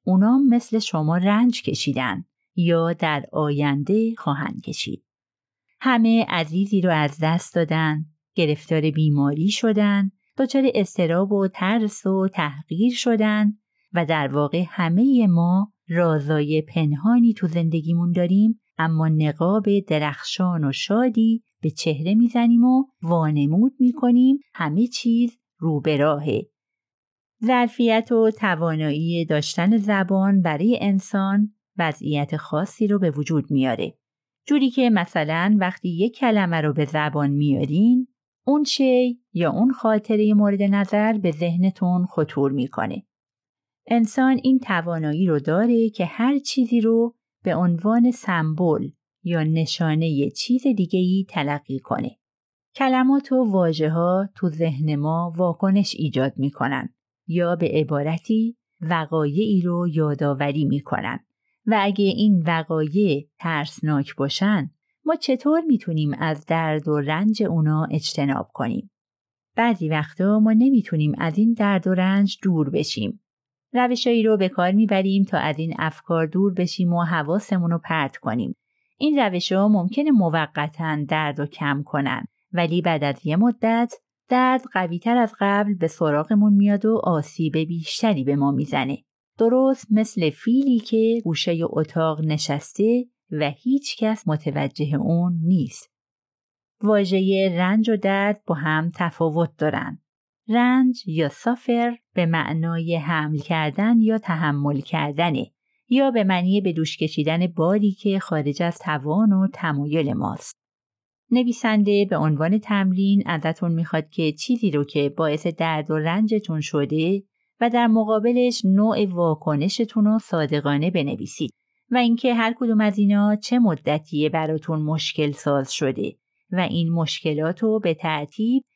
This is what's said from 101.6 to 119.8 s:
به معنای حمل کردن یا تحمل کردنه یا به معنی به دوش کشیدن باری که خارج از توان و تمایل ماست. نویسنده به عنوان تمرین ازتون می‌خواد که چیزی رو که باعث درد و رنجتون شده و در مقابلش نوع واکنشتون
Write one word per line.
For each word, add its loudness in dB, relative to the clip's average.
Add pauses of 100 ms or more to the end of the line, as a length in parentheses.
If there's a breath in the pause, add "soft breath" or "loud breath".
به 0
معنای -2
حمل -2
کردن 0
یا 2
تحمل -2
کردنه -2 (380)
یا 2
به 2
معنی 2
به -2
دوش -4
کشیدن -2
باری 0
که -2
خارج -4
از -4
توان 0
و 2
تمایل -2
ماست. -6 (720)
نویسنده 2
به 0
عنوان 0
تمرین 0
ازتون -4
می‌خواد -4
که -2
چیزی -2
رو 0
که -2
باعث -2
درد -2
و 0
رنجتون -2
شده -2 (380)
و 2
در 2
مقابلش 2
نوع 2
واکنشتون 0